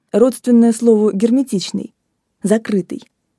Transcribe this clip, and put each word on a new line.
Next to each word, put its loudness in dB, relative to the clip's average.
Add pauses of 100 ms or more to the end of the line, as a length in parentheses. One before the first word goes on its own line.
(140)
родственное 2
слову 2
"герметичный" — -4 (500)
закрытый, -4 (360)